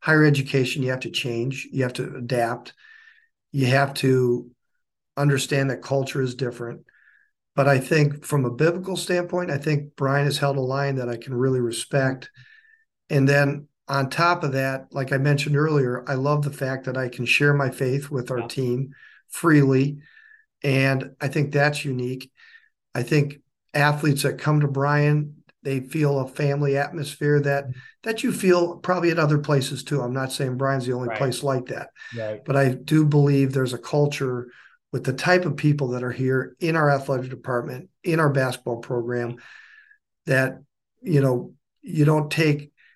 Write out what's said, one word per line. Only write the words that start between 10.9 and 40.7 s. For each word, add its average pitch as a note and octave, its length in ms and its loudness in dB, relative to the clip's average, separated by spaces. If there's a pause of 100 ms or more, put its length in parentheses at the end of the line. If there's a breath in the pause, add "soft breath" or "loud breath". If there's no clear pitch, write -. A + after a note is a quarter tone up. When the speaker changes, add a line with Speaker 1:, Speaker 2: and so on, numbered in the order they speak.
Speaker 1:
that B2 140 -4
I A#2 80 -6
can B2 180 -10
really C3 240 2
respect. C3 720 -2 (760 soft breath)
And C#3 200 4
then C#3+ 380 2 (200)
on C3+ 220 -2
top E3+ 340 2
of C#3+ 100 -2
that, C3+ 380 -2
like C3+ 200 -6
I C#3 60 0
mentioned D3 400 2
earlier, C#3 500 2
I C#3 80 -2
love D3 280 0
the C#3+ 60 -4
fact C3 360 -6
that C3 120 -4
I B2+ 120 -4
can B2 160 -8
share C#3+ 280 4
my C#3 160 2
faith C3+ 400 -2
with C3 220 -6
our B2+ 80 -4
Speaker 2:
Yeah. - 80 -6
Speaker 1:
team B2+ 420 -4 (400 loud breath)
freely. C#3+ 720 4 (640 loud breath)
And C3+ 480 0 (100)
I C#3+ 60 -4
think C#3 240 0
that's D3 340 2
unique. B2+ 460 -6 (640 soft breath)
I A#2+ 80 -2
think D3 380 0 (320)
athletes D3 500 2
that C3+ 160 -2
come D3+ 220 2
to D3 60 2
Bryan, D3 760 0 (180)
they C3+ 200 -4
feel C#3+ 380 0
a C3 80 -4
family C#3+ 500 0
atmosphere D3 640 0
that, C#3 240 -2 (380 loud breath)
that A3 200 -4
you A#3+ 80 0
feel F3 460 2
probably F3 340 0
at E3 80 0
other D3+ 180 4
places C#3 460 0
too. C#3+ 180 -2
I'm A#2+ 120 -4
not C3 180 -4
saying B2+ 260 -4
Bryan's C3+ 300 -2
the B2+ 60 -2
only B2 160 -4
Speaker 2:
Right. A2 100 -4
Speaker 1:
place C3 240 -2
like C3 240 -2
that, - 220 -10 (280 loud breath)
Speaker 2:
Right. G#2+ 260 -8
Speaker 1:
but C#3 120 -2
I C#3 140 4
do D3+ 360 2
believe C#3+ 480 4
there's B2+ 200 0
a B2 40 -8
culture C3+ 720 -2 (440 loud breath)
with C3 140 -6
the C3 80 0
type F3+ 320 2
of D3 120 -2
people D3 320 2
that B2 140 -4
are B2 80 -4
here C3 480 -2
in D#3+ 160 -2
our D3+ 160 4
athletic C3 400 -2
department, B2+ 580 -8 (140)
in E3 160 0
our D3+ 100 4
basketball C3 480 -2
program, A#2+ 600 -4 (920 loud breath)
that, C3 340 0 (400)